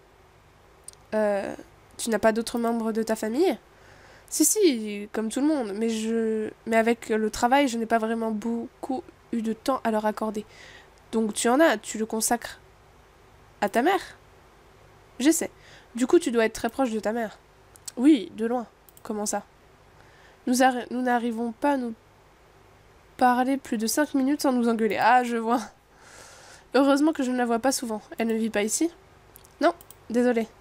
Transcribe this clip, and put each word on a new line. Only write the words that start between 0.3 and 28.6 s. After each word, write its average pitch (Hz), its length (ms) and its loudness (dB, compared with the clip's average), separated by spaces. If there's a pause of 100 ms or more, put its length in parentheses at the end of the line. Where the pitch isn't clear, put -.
Euh, 208 420 0 (420)
tu - 120 -6
n'as 214 100 0
pas 226 120 4
d'autres 226 260 -2
membres 233 340 -2
de 220 120 -2
ta 220 120 -2
famille ? 247 420 0 (720)
Si, - 160 0
si, 214 640 0
comme 220 180 -4
tout 254 120 -4
le 294 60 2
monde, 247 280 0
mais 226 140 -2
je, 220 600 -2 (160)
mais 226 120 2
avec 233 320 0
le 220 200 0
travail, 262 380 2
je 233 100 -4
n'ai 226 80 -4
pas 226 140 0
vraiment 226 320 -4
beaucoup 233 720 -6 (280)
eu 233 100 -2
de 220 120 -2
temps 254 300 -4
à 226 80 0
leur 214 140 0
accorder. 214 400 -4 (640)
Donc 220 220 0
tu - 160 0
en 254 100 4
as, 294 180 6
tu - 200 -12
le 220 80 -2
consacres - 540 -4 (1000)
à 208 100 0
ta 226 120 0
mère ? 359 360 0 (1040)
J'essaie. 262 320 2 (440)
Du 240 120 -2
coup, 349 100 6
tu 320 140 2
dois 226 140 4
être 220 80 -2
très - 160 -4
proche 254 220 -2
de 220 80 -2
ta 208 120 -4
mère. 226 260 -6 (600)
Oui, 254 380 4
de 220 100 -4
loin. 233 200 -2 (380)
Comment 214 220 -6
ça ? 208 180 -4 (1040)
Nous 254 160 4
arri-, 247 260 2
nous 247 120 -4
n'arrivons 240 500 -2
pas 285 220 0
à 277 40 0
nous 240 160 -4 (1200)
parler 254 400 2
plus 247 200 -6
de 220 100 -2
cinq 294 260 -2
minutes 277 280 0
sans 262 100 2
nous 240 160 0
engueuler. 226 320 0
Ah, 247 240 6
je 233 140 -4
vois. 226 240 0 (1120)
Heureusement 277 400 4
que 277 100 -4
je 247 80 -2
ne 254 60 -2
la 247 80 0
vois 233 140 0
pas 262 120 0
souvent. 220 300 -4 (160)
Elle 226 100 -2
ne 220 60 0
vit 220 160 0
pas 214 140 0